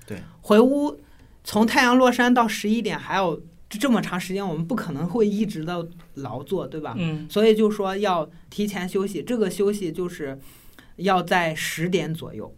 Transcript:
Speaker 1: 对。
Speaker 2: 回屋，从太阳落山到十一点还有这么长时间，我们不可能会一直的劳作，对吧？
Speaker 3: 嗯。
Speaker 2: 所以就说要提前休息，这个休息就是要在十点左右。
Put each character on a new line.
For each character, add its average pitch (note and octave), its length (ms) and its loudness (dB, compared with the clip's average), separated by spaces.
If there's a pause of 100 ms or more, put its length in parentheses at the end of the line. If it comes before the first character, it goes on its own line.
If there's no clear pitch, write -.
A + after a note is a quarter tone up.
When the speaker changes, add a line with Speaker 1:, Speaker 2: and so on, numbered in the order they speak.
Speaker 1:
对。 G2+ 120 -12 (240)
Speaker 2:
回 G#3+ 180 4
屋， C#4+ 400 2 (460)
从 G#3+ 200 2
太 C4 160 2
阳 B3 160 6
落 B3+ 140 6
山 B3 220 4
到 A#3+ 120 4
十 G#3 240 -4
一 A3+ 120 0
点 E3+ 180 -4
还 - 180 4
有 F3+ 240 0 (280)
这 A#3+ 200 0
么 G#3 120 6
长 F3+ 180 -2
时 F#3 140 -4
间， G3 120 -2
我 E3+ 80 -2
们 E3 120 -2
不 A3+ 100 -2
可 - 160 -4
能 D3 160 -2
会 G#3+ 200 4
一 G3+ 180 0
直 D#3 180 -6
的 E3+ 240 -6 (280)
劳 B2+ 280 -8
作， D#3+ 240 -4
对 D#3 120 -10
吧？ D3 180 -10
Speaker 3:
嗯。 D#3+ 320 -4
Speaker 2:
所 G#3+ 180 4
以 G#3+ 80 8
就 G#3+ 160 2
说 G3 240 -4
要 F#3 340 -2 (200)
提 G#3 180 -4
前 F#3 200 -6
休 G3 200 -2
息， E3 160 -8
这 A#3 140 -4
个 G3 120 0
休 G3+ 220 0
息 F#3+ 200 -4
就 F3 160 -6
是 C#3 300 -10 (600)
要 F#3 260 2
在 E3+ 320 0
十 - 340 -4
点 D#3+ 240 -2
左 C#3+ 200 -12
右。 G#2+ 240 -12